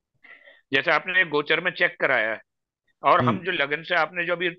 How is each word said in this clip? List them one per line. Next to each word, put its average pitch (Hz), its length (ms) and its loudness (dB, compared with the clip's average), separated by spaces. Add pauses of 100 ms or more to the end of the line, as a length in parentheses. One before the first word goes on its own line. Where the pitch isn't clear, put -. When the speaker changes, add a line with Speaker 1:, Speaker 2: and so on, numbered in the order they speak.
(720)
Speaker 1:
जैसे 139 200 0
आपने 180 360 2
गोचर 151 320 0
में 175 140 -4
चेक 170 260 -2
कराया 120 320 0
है 107 80 -6 (640)
और 151 160 6
हम 131 80 2
Speaker 2:
हम्म। 104 180 0
Speaker 1:
जो 185 80 -2
लगन 147 300 -2
से 180 120 -4
आपने 170 300 0
जो 175 80 -2
अभी 175 140 -2 (120)